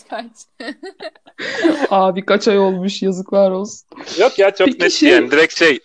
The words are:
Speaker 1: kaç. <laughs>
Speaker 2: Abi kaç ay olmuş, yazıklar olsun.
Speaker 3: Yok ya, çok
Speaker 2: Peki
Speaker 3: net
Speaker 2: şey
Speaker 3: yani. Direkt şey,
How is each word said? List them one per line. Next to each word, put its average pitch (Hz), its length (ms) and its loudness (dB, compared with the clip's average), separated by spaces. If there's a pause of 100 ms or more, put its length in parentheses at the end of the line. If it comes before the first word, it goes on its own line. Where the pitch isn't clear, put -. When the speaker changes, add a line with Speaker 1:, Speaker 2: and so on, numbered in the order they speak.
(100)
Speaker 1:
kaç. 233 160 -12 (340)
<laughs> 247 140 -14 (1160)
Speaker 2:
Abi 190 360 0
kaç 208 220 0
ay 202 100 2
olmuş, 190 440 -2
yazıklar 190 480 0
olsun. 196 380 -10 (300)
Speaker 3:
Yok 233 200 2
ya, 196 120 4
çok 185 160 0
Speaker 2:
Peki - 180 0
Speaker 3:
net 170 80 2
Speaker 2:
şey - 180 4
Speaker 3:
yani. 123 200 4
Direkt 156 280 2
şey, 156 260 2